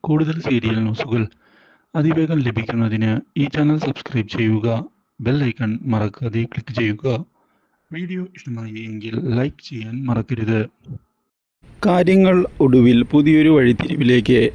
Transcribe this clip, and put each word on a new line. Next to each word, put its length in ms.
കൂടുതൽ 280
സീരിയൽ 280
ന്യൂസുകൾ 360
അതിവേഗം 480
ലഭിക്കുന്നതിന് 640
ഈ 120
ചാനൽ 320
സബ്സ്ക്രൈബ് 480
ചെയ്യുക, 340
ബെൽ 220
ഐക്കൺ 240
മറക്കാതെ 480
ക്ലിക്ക് 280
ചെയ്യുക. 260
വീഡിയോ 280
ഇഷ്ടമായി 360
എങ്കിൽ 260
ലൈക്ക് 320
ചെയ്യാൻ 260
മറക്കരുത്. 500
കാര്യങ്ങൾ 480
ഒടുവിൽ 340
പുതിയൊരു 420
വഴിത്തിരിവിലേക്ക് 840